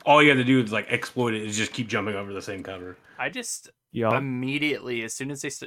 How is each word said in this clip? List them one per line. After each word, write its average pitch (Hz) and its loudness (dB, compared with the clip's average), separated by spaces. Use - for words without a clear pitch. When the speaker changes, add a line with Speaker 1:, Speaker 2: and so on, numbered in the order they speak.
Speaker 1:
all 147 8
you 147 10
have 139 6
to 127 2
do 131 6
is, 107 -2
like, 107 -2
exploit 120 -2
it, 107 -4
is 107 -6
just 107 -2
keep 117 -6
jumping 104 -2
over 101 -8
the 95 -8
same 98 -10
cover. 90 -12
Speaker 2:
I 131 -4
just - -12
Speaker 3:
Yeah. 113 0
Speaker 2:
immediately, 131 -4
as 113 -8
soon 135 -8
as 139 -12
they 143 -6
s-, - -12